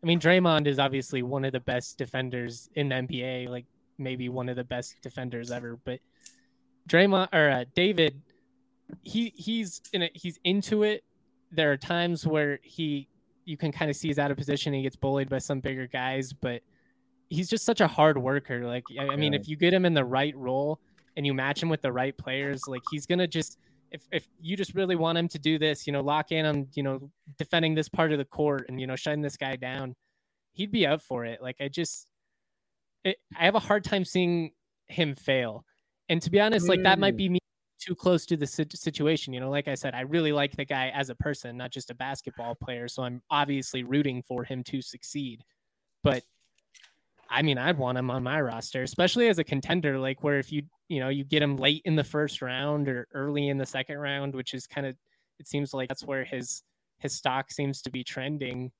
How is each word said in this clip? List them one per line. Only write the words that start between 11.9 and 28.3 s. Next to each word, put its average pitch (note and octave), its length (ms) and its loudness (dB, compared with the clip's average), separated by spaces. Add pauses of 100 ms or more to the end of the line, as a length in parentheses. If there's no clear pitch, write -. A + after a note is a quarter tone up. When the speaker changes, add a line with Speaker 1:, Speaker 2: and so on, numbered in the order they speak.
Speaker 1:
where D3+ 380 2
he, D3 440 -4 (380)
you D3+ 120 -8
can D#3 140 -2
kinda D3+ 220 0
see E3 140 -4
he's C#3+ 100 -2
out C#3+ 140 2
of C#3 60 -4
position C#3+ 360 -2
and C#3 40 0
he C3+ 60 -2
gets C3+ 120 -4
bullied C3+ 340 0
by C3+ 80 -2
some C3+ 220 -4
bigger C3 260 -4
guys, C3 480 -4
but A#2+ 300 -6 (680)
he's E3+ 200 -2
just A3+ 160 0
such A#3 160 4
a F3 60 8
hard D#3 300 6
worker. C3 480 -2
Like, B2 200 -4 (140)
I, C#3 100 -2
I C#3+ 80 0
mean, D3 160 2
Speaker 2:
Yeah. C#3+ 60 2
Speaker 1:
if - 80 -12
you D3+ 80 -6
get F3 180 6
him F#3 120 6
in E3+ 80 4
the C#3 120 4
right C3 300 0
role C#3 440 -2 (360)
and C#3+ 100 -2
you C#3 80 2
match C3+ 280 -2
him E3 80 0
with D#3 120 0
the C3 100 0
right B2+ 260 -2
players, C#3 500 -4
like, C3 220 -6
he's D3 160 -6
gonna F3 220 2
just, D#3 320 -4 (320)
if, - 200 -18
if E3+ 160 -4 (120)
you E3 160 -6
just F#3+ 200 -4
really F#3 200 0
want E3 220 2
him E3+ 100 2
to E3+ 120 -8
do D#3 180 2
this, D3+ 300 0
you C#3+ 60 0
know, C#3 80 0
lock D3 300 0
in D#3+ 140 2
on, C#3+ 280 0
you C#3+ 100 -2
know, C#3 280 -4 (260)
defending D#3+ 380 2
this D#3 140 0
part D#3+ 220 2
of D3+ 60 2
the C#3 80 -2
court D3 440 0